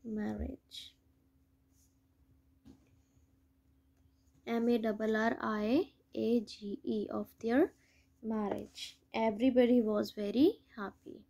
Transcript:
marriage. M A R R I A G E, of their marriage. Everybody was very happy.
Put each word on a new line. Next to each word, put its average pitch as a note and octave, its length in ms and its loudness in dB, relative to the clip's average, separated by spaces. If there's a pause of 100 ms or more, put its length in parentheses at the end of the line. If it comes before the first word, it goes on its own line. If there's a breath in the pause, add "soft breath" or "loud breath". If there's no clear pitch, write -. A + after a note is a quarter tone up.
marriage. G#3+ 880 -8 (3500)
M A#3 220 0
A A#3 140 4
R A3 160 0
R A3 420 0
I A3 500 0 (240)
A A3+ 240 2
G G#3 440 -8
E, G#3+ 280 -2
of G#3 160 -4 (120)
their B3 340 2 (500 soft breath)
marriage. G#3+ 760 -6 (160)
Everybody A#3+ 680 4
was G#3+ 300 0
very A3 500 2 (140)
happy. - 540 -14